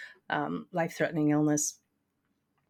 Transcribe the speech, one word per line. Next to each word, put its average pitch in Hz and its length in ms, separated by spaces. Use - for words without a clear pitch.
um, 156 420
life-threatening 160 580
illness, 147 440